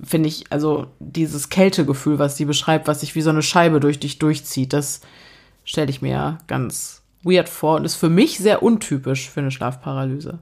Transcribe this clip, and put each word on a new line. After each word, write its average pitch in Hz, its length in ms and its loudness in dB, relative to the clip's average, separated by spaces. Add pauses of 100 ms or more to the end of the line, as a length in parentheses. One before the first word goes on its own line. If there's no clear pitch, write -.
finde 160 240 2
ich, - 200 -10
also 147 380 -2 (120)
dieses 147 500 -4
Kältegefühl, 151 680 2
was 143 200 0
sie 151 80 -2
beschreibt, 156 420 0
was 151 140 0
sich 151 140 -8
wie 160 60 -2
so 156 80 2
eine 156 120 4
Scheibe 160 400 4
durch 143 180 2
dich 143 200 -8
durchzieht, 151 520 0
das 143 300 -2 (640)
stelle 151 240 -2
ich 135 120 -6
mir 135 360 -4 (100)
ganz - 540 -6 (220)
weird 175 260 2
vor 156 260 0
und 147 80 0
ist 165 120 -2
für - 140 0
mich 202 280 4
sehr 202 260 2
untypisch 135 640 0
für - 120 -6
eine 139 100 -2
Schlafparalyse. 135 920 -6